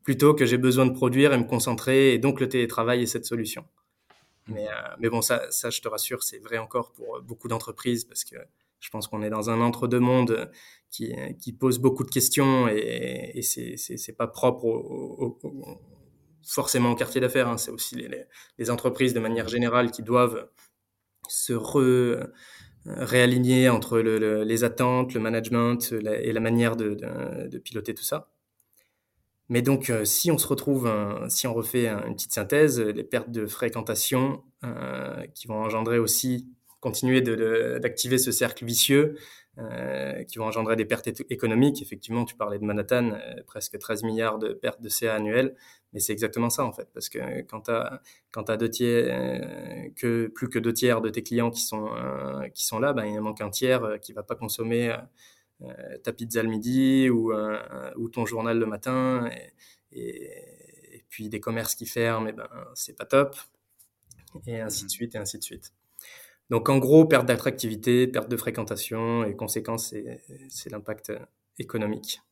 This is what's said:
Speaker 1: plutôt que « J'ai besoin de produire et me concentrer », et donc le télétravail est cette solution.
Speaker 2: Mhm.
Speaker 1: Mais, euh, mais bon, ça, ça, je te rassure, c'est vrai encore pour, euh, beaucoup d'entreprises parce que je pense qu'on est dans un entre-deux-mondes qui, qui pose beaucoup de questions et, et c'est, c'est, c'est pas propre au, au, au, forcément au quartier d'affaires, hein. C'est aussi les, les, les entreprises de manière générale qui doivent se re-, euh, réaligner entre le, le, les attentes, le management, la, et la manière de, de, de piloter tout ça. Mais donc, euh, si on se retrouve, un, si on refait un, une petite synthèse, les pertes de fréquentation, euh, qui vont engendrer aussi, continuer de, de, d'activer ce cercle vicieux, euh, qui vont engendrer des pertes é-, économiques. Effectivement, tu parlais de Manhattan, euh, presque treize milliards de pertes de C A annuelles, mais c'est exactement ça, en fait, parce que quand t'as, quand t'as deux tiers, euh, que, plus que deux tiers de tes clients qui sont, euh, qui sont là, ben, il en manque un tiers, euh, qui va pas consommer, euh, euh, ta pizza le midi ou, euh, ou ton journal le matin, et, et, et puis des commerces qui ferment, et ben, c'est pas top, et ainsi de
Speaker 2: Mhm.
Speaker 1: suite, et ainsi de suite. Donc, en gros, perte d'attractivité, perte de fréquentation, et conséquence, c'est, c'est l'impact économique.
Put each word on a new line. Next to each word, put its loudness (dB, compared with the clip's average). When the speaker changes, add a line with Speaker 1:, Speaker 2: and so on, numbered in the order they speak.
Speaker 1:
plutôt 6
que « 4
J'ai 4
besoin 6
de 4
produire 6
et 6
me 2
concentrer », 4
et 0
donc 2
le 2
télétravail 2
est 2
cette -4
solution. -6
Speaker 2:
Mhm. -10
Speaker 1:
Mais, -6
euh, -8
mais 0
bon, 0
ça, 0
ça, -4
je -6
te -8
rassure, -4
c'est -6
vrai -6
encore -4
pour, -12
euh, -12
beaucoup -14
d'entreprises -2
parce -10
que -14
je -16
pense -8
qu'on -6
est -2
dans -2
un 2
entre-deux-mondes 2
qui, -8
qui -10
pose 2
beaucoup 2
de -16
questions 2
et, -4
et -6
c'est, -6
c'est, -10
c'est -12
pas -4
propre 0
au, -4
au, -10
au, -14
forcément 2
au 2
quartier -2
d'affaires, 2
hein. -2
C'est -6
aussi -8
les, -8
les, -10
les -2
entreprises 2
de 0
manière -2
générale 2
qui -10
doivent 2
se -4
re-, 2
euh, 4
réaligner 6
entre 4
le, 4
le, 2
les 2
attentes, 2
le 0
management, 0
la, -2
et 0
la 0
manière 4
de, 0
de, -8
de -10
piloter -8
tout -10
ça. -6
Mais 2
donc, 2
euh, 0
si 2
on 4
se 0
retrouve, 0
un, -2
si -2
on -2
refait 0
un, -4
une -6
petite -8
synthèse, 4
les -2
pertes -2
de -4
fréquentation, -2
euh, -8
qui -16
vont -4
engendrer 0
aussi, 0
continuer 4
de, 2
de, 2
d'activer 0
ce 2
cercle -2
vicieux, 4
euh, -8
qui -14
vont -6
engendrer 0
des 0
pertes -2
é-, -8
économiques. 4
Effectivement, -6
tu -8
parlais -4
de -4
Manhattan, 0
euh, -10
presque -12
treize -6
milliards -2
de -4
pertes -6
de -12
C -2
A 0
annuelles, 0
mais -10
c'est -2
exactement 0
ça, -2
en -4
fait, -12
parce -10
que -6
quand -14
t'as, -4
quand -8
t'as 0
deux 0
tiers, 2
euh, -6
que, 0
plus -6
que -2
deux 2
tiers 2
de -2
tes -6
clients 0
qui -6
sont, -4
euh, -6
qui -6
sont -4
là, 2
ben, -2
il -6
en -4
manque -6
un -6
tiers, 2
euh, -2
qui -16
va -10
pas -6
consommer, 0
euh, -4
euh, -14
ta -6
pizza -2
le 0
midi 4
ou, 2
euh, -2
ou -6
ton -4
journal -2
le 2
matin, -2
et, -14
et, -14
et -20
puis -12
des -8
commerces -4
qui -14
ferment, -2
et -6
ben, -14
c'est -10
pas -12
top, 4
et -6
ainsi -6
de -14
Speaker 2:
Mhm. -10
Speaker 1:
suite, -8
et -6
ainsi -8
de -8
suite. -14
Donc, 0
en 4
gros, 10
perte 4
d'attractivité, 2
perte -2
de -2
fréquentation, -4
et -4
conséquence, -6
c'est, -12
c'est -14
l'impact -10
économique. -6